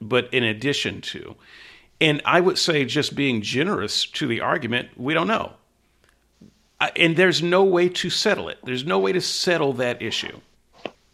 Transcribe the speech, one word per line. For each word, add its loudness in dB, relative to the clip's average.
but -2
in 2
addition -2
to. -12
And 2
I 4
would 2
say, 2
just -2
being 0
generous -2
to -6
the -2
argument, -2
we -2
don't 0
know. -2
I, -2
and 4
there's 4
no 4
way 4
to -4
settle 0
it. -10
There's -4
no 0
way 2
to 0
settle 0
that -2
issue. -6